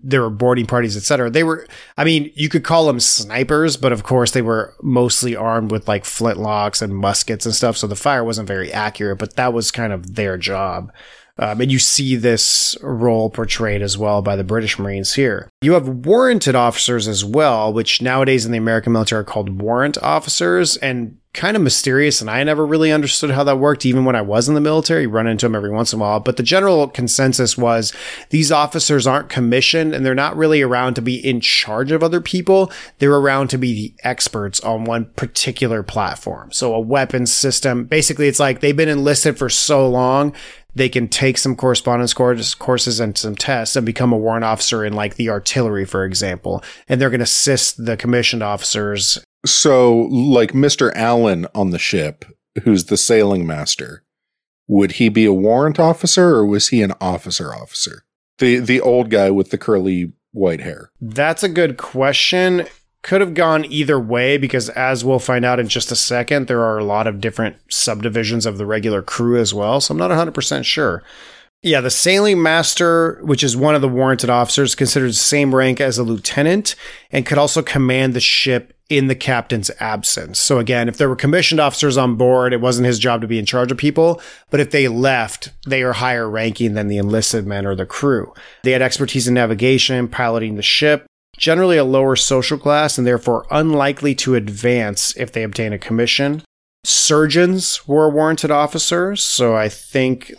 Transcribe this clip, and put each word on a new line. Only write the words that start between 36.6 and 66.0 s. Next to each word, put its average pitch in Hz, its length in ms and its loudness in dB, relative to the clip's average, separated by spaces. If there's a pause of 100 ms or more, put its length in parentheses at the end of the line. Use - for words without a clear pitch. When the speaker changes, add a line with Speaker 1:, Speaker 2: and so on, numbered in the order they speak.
Speaker 1:
a 113 60 0
weapons 123 540 0
system. 123 500 0
Basically, 147 460 0
it's - 100 0
like 135 220 0
they've 143 120 2
been 156 140 2
enlisted 143 500 2
for 127 120 -2
so 135 400 2
long, 131 440 2 (400)
they 131 160 0
can 120 180 -2
take 131 300 0
some 131 180 -2
correspondence 123 580 0
course, 123 400 0
courses 120 460 -2
and 107 180 -4
some 107 180 -4
tests 120 420 -4
and 123 80 0
become 120 260 0
a 113 60 2
warrant 113 260 -2
officer 110 400 -2
in, 104 80 -4
like, 104 240 -4
the 117 140 -2
artillery, 104 560 -2
for 95 180 -2
example. 90 580 -4 (280)
And 123 100 2
they're 135 100 2
gonna 120 140 0
assist - 600 0
the 113 100 -2
commissioned 120 480 0
officers. 104 760 -2 (280)
Speaker 2:
So, 123 540 4 (120)
like, 123 420 4
Mister 135 440 2
Allen 113 580 2
on 98 140 0
the 85 100 -4
ship, 76 460 -4 (380)
who's 98 220 2
the 101 120 0
sailing 101 500 2
master, - 560 -8 (640)
would 101 260 2
he 117 140 2
be 110 160 4
a 107 80 6
warrant 120 480 2
officer 170 560 4
or 107 100 4
was 101 220 0
he 120 140 2
an 98 180 0
officer 87 560 -6
officer? - 480 -10 (360)
The, 123 200 4
the 123 220 0
old 123 280 2
guy 101 220 4
with 98 200 0
the 107 60 0
curly 92 540 0 (220)
white 90 260 0
hair. 76 400 -14
Speaker 1:
That's 143 420 -2
a 208 60 0
good 160 300 0
question, 175 920 0 (380)
could 190 160 2
have 180 140 -2
gone 160 360 2
either 143 280 0
way 123 380 0
because, 123 320 -2
as 127 360 -2
we'll 131 140 2
find 123 260 0
out 123 140 2
in 117 100 -2
just - 220 -4
a 120 40 -4
second, 123 520 -2